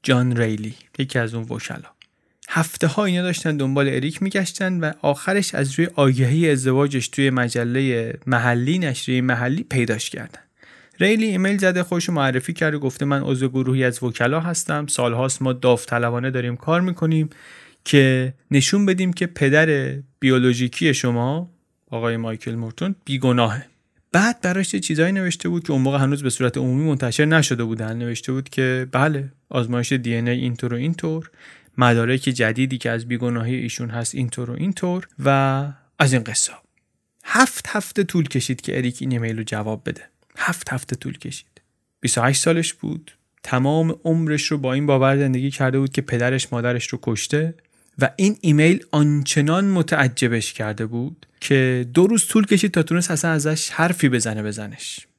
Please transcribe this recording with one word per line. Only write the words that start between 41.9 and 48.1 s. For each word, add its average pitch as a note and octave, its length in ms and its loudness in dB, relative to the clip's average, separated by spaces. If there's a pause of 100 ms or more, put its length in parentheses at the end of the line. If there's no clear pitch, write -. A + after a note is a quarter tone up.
بیست - 160 0
و A#2+ 40 2
هشت C3+ 200 2
سالش E3 320 0
بود. - 380 -10 (320)
تمام D3+ 600 0
عمرش D#3+ 420 0
رو D3+ 120 -2
با C3 160 -2
این C#3 120 0
باور C3+ 320 4
زندگی C3+ 340 0
کرده C3 280 0
بود C3+ 120 0
که - 100 -2
پدرش B2+ 520 -2
مادرش A#2+ 340 -2
رو - 160 -8
کشته D3 500 -2 (460)
و C3+ 160 2